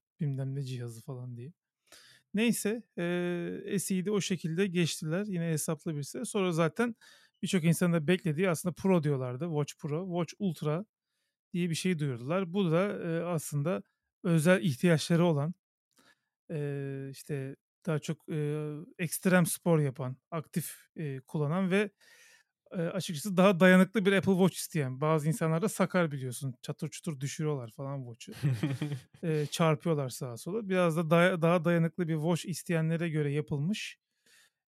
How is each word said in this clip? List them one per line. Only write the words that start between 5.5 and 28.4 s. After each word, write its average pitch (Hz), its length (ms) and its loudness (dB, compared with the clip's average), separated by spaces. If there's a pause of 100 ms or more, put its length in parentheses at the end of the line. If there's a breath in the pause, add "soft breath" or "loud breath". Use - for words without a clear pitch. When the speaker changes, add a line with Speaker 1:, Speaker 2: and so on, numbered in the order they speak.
Speaker 1:
hesaplı 156 460 -4
bir 143 60 -6
şey. 247 220 -8
Sonra 185 280 0
zaten 170 420 0 (480 loud breath)
birçok 180 220 0
insanın 170 280 4
da 156 140 0
beklediği 180 420 0
aslında 170 260 -2
Pro 180 280 2
diyorlardı. 131 420 -2
Watch 147 340 -2
Pro, 165 280 -6
Watch 175 320 -4
Ultra 165 460 -2 (680)
diye 175 180 0
bir 156 40 -2
şey 185 240 -2
duyurdular. 151 540 -2
Bu 190 180 2
da, 196 320 2
eee, 165 220 -2
aslında 170 580 -4 (420)
özel 175 380 4
ihtiyaçları 170 640 4
olan, 156 300 0 (920 soft breath)
eee, 139 640 -6
işte 135 440 -8 (300)
daha 156 140 0
çok, - 300 -8
eee, 151 420 -4 (280)
ekstrem 180 460 4
spor 165 340 2
yapan, 131 380 -2 (140)
aktif, - 440 -6 (200)
eee, 143 320 -8
kullanan 170 440 0
ve, 202 200 0 (840 soft breath)
eee, 190 80 -6
açıkçası 175 560 -4
daha 185 220 6
dayanıklı 185 460 8
bir 196 80 4
Apple 190 200 2
Watch 180 240 4
isteyen. 131 440 -4
Bazı 156 260 2
insanlar 160 340 0
da 202 80 0
sakar 175 420 0
biliyorsun. 131 500 -8
Çatır 147 280 -8
çutur 147 300 -10
düşürüyorlar 139 520 -4
falan 139 340 -8
watch'u. - 360 -16